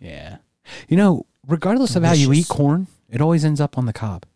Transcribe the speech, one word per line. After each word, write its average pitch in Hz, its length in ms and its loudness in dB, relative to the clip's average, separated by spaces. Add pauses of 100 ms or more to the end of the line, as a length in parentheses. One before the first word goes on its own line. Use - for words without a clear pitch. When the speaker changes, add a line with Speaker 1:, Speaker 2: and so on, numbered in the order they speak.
Speaker 1:
Yeah. - 380 -18 (500)
You 165 80 2
know, 190 300 2 (200)
regardless 190 500 0
of - 60 0
how 165 100 4
you 147 200 4
eat 165 160 2
Speaker 2:
Delicious. - 0 -
Speaker 1:
corn, 151 380 0 (220)
it 120 120 -6
always 156 240 2
ends 151 160 0
up 143 180 -2
on 127 80 -2
the 110 60 -4
cob. 98 420 -8